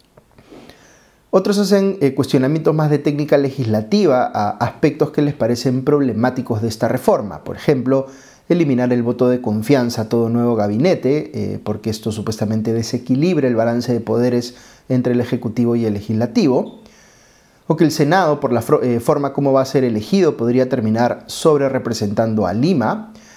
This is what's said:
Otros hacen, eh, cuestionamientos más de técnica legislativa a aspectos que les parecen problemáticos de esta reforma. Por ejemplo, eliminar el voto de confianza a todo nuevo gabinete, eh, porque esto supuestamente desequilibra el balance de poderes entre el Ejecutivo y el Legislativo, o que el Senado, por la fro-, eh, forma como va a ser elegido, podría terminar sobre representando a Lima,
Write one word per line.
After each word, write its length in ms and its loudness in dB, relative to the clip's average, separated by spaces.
Otros 300 2
hacen, 420 2
eh, 140 2
cuestionamientos 600 0
más 140 2
de 100 2
técnica 380 0
legislativa 960 0
a 200 -2
aspectos 580 0
que 100 -2
les 140 0
parecen 500 -2
problemáticos 800 0
de 60 -2
esta 200 -2
reforma. 560 -2
Por 120 -10
ejemplo, 500 0
eliminar 460 2
el 80 0
voto 260 0
de 140 0
confianza 600 0
a 60 -6
todo 220 0
nuevo 240 0
gabinete, 800 0
eh, 280 -6
porque 280 -6
esto 220 -6
supuestamente 600 -2
desequilibra 760 0
el 80 0
balance 360 0
de 80 0
poderes 540 0
entre 260 0
el 60 2
Ejecutivo 540 -2
y 100 0
el 100 0
Legislativo, 840 0
o 100 0
que 60 2
el 80 4
Senado, 480 2
por 140 -2
la 100 0
fro-, 220 0
eh, 160 0
forma 320 -2
como 200 0
va 100 4
a 20 2
ser 180 0
elegido, 540 0
podría 320 2
terminar 580 0
sobre 420 2
representando 800 -2
a 80 -2
Lima, 580 0